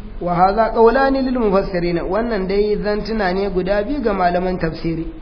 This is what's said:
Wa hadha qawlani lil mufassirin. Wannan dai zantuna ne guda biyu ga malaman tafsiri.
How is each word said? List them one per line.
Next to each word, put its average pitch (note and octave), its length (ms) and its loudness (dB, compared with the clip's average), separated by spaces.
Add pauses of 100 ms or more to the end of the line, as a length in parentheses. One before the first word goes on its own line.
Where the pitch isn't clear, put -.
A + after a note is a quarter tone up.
(200)
Wa F3 140 -4
hadha G3+ 380 4
qawlani C4 520 4
lil B3+ 160 -2
mufassirin. F3+ 680 0
Wannan G#3 380 -2
dai G#3 300 0
zantuna G#3 560 -2
ne G3 180 -2
guda F#3 320 0
biyu C#4 180 -4
ga G#3+ 120 0
malaman F3+ 460 0
tafsiri. D#3+ 460 -4 (180)